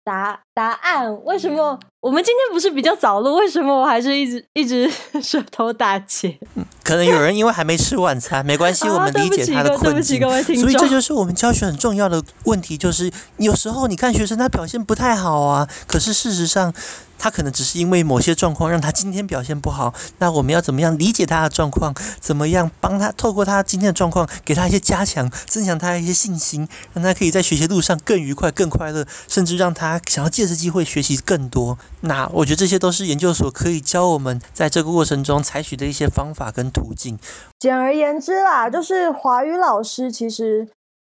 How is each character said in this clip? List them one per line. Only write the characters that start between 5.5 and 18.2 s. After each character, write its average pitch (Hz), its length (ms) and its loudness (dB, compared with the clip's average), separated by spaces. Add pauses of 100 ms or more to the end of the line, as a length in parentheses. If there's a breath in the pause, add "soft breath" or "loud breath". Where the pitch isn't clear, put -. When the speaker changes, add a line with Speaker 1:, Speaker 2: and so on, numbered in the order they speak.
Speaker 1:
头 233 200 -2
打 214 280 0
结？ 190 400 -6 (160)
Speaker 2:
嗯， 180 100 -6 (180)
可 160 120 0
能 175 100 4
有 170 160 6
人 165 140 4
因 214 100 2
为 233 60 4
还 175 120 -2
没 165 140 2
吃 - 180 0
晚 160 240 2
餐， 135 240 -4
没 143 140 2
关 175 160 4
系， 180 140 -2
Speaker 1:
啊， 208 60 2
Speaker 2:
我 180 60 2
们 381 140 2
理 403 160 2
解 381 240 2
他 269 80 2
的 285 160 4
困 - 40 -2
境。 302 100 4
Speaker 1:
对 - 20 2
不 294 80 2
起 277 180 0
各-， 262 100 2
对 254 40 2
不 262 80 2
起 339 120 0
各 - 0 -
位 - 20 2
听 - 0 -
众。 247 80 4
Speaker 2:
所 269 80 4
以 - 20 4
这 254 160 2
就 269 100 4
是 262 140 -2
我 240 100 0
们 180 120 -2
教 240 160 2
学 220 140 0
很 160 120 -2
重 226 180 0
要 202 140 2
的 165 140 0 (220)
问 220 140 2
题， 165 160 -6
就 175 160 0
是 175 200 -2 (260 loud breath)
有 214 160 2
时 214 160 -2
候 262 180 -2
你 202 80 0
看 247 160 0
学 214 140 2
生 214 100 -2
他 254 140 2
表 175 160 -4
现 233 180 -6
不 220 120 0
太 233 200 2
好 170 260 0
啊， 143 260 2 (180 loud breath)
可 - 140 0
是 220 120 -2
事 220 200 -2
实 175 160 0
上 175 260 0 (460 loud breath)
他 220 100 -2
可 175 140 -4
能 139 80 -2
只 131 140 -4
是 - 120 -4
因 175 120 0
为 180 120 4
某 156 180 4
些 170 140 2